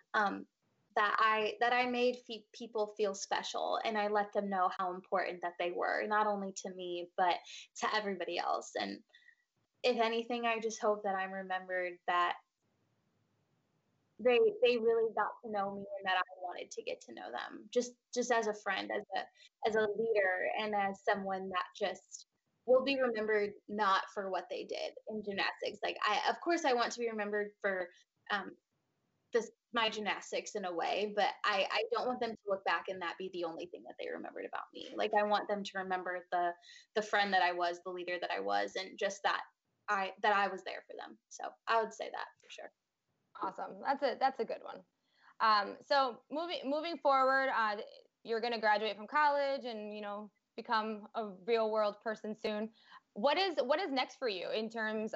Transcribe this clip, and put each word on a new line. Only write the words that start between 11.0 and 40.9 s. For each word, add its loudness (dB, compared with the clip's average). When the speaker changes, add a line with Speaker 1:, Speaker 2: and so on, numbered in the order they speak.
Speaker 1:
that 0
I'm -2
remembered -4
that 4
they, 4
they 4
really 2
got 0
to -6
know -2
me -8
and -10
that 4
I 4
wanted -8
to -8
get -6
to -16
know -10
them, -8
just, 2
just 2
as 4
a 0
friend, -4
as -2
a, -6
as 2
a 4
leader, 2
and -2
as 0
someone 0
that -2
just -6
will 8
be 2
remembered 2
not 4
for -4
what -2
they -6
did -4
in -6
gymnastics. -2
Like, -2
I, 2
of 0
course, 0
I 4
want 2
to -8
be -2
remembered -2
for, 0
um, -2
this, 2
my 2
gymnastics -4
in -4
a -2
way, 0
but 4
I, 2
I 0
don't 0
want -2
them 0
to -8
look 0
back 0
and -6
that -4
be -6
the -4
only -8
thing -14
that -14
they -6
remembered -8
about -8
me. -14
Like, 0
I 4
want 2
them -2
to -8
remember -4
the, 2
the 2
friend 2
that 8
I 4
was, 0
the -6
leader -4
that -4
I -2
was, 2
and -8
just -2
that 2
I, 0
that 6
I 4
was -6
there -8
for -14